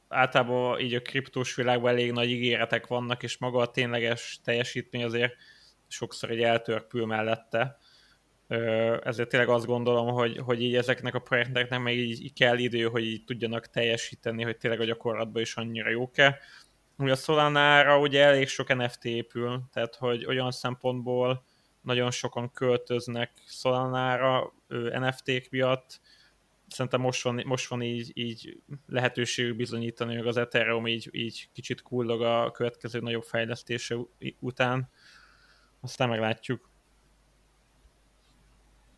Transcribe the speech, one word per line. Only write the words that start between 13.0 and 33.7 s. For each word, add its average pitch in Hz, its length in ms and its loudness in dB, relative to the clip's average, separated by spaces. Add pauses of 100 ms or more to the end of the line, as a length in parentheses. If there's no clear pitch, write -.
így 110 200 -6
tudjanak 117 420 -6
teljesíteni, 117 760 -2
hogy 117 140 -2
tényleg 113 240 -2
a 113 40 0
gyakorlatban 113 580 -2
is - 140 -6
annyira 113 340 -4
jók-e. 127 480 2 (600)
Ugye 135 140 2
a 131 40 2
Solana-ra 147 800 6
ugye 143 260 6
elég 135 240 8
sok 135 260 0
N 123 140 0
F - 80 -8
T - 80 -16
épül, 120 580 -4 (100)
tehát 117 220 -4
hogy 120 320 -2
olyan 127 240 0
szempontból 123 960 -2 (360)
nagyon 123 300 0
sokan 120 420 -6
költöznek 120 800 0 (160)
Solana-ra, 127 1080 0 (160)
ö, 120 300 -4
N 131 140 0
F - 100 -8
T-k 127 280 -4
miatt. 127 500 -2 (680)
Szerintem 127 320 -2
most 127 220 -2
van, 120 240 -2
most 127 220 -4
van 123 140 -4
így, 120 320 -6
így 117 440 -10 (300)
lehetőségük 123 680 -2
bizonyítani, 117 600 -6
hogy 117 100 -4
az 120 100 0
Ethereum 117 500 0
így, 113 260 -4
így - 400 -8
kicsit - 300 -8
kullog 117 400 -2
a 117 280 2
következő 117 500 -4
nagyobb 117 220 -4
fejlesztése 117 720 -4